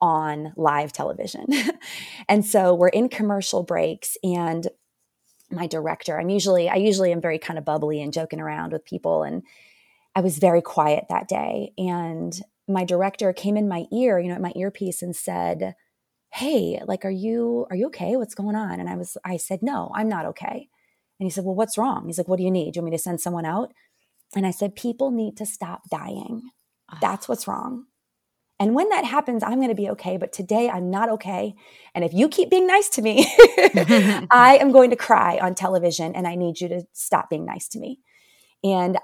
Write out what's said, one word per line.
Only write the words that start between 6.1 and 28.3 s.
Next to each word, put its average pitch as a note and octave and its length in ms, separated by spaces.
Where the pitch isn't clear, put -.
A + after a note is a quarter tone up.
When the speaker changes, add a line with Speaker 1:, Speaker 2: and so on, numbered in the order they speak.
Speaker 1:
I'm F3 120
usually, F#3 380
I - 80
usually F#3+ 360
am E3+ 80
very D#3+ 180
kind D#3+ 200
of D3 60
bubbly D3+ 380
and C#3+ 100
joking D#3+ 280
around D#3 320
with D#3 120
people, - 380
and - 200
I F#3+ 60
was E3 160
very E3+ 240
quiet D3+ 460
that - 200
day. - 500
And E3+ 560
my F#3+ 180
director F#3 480
came G3+ 240
in G#3 120
my E3+ 240
ear, A3+ 260
you F3 100
know, F3 60
at - 60
my F3+ 160
earpiece F#3+ 460
and F3 120
said, F3 600
"Hey, A#3+ 560
like, F#3+ 180
are G3 60
you, A#3 600
are F#3 60
you A3+ 120
okay? F#3+ 280
What's A3+ 180
going G#3 220
on?" F3+ 240
And F3 80
I F3+ 80
was, F3+ 280
I F#3 120
said, F#3 260
"No, - 320
I'm A3 140
not E3 180
okay." - 420
And F#3+ 60
he F3+ 40
said, F#3 140
"Well, F#3+ 100
what's G#3+ 240
wrong?" B3+ 280
He's E3+ 120
like, F3 100
"What F#3 100
do F3+ 60
you F#3 60
need? E3 220
Do - 60
you E3+ 40
want E3 100
me E3 40
to D#3 60
send F3 180
someone E3+ 240
out?" F3+ 280
And F#3+ 120
I F#3 40
said, G3+ 240
"People B3 360
need A3 260
to G#3+ 100
stop - 440
dying. G3 520
Speaker 2:
Ugh. D#3 100
Speaker 1:
That's G3 280
what's - 180
wrong. B3+ 380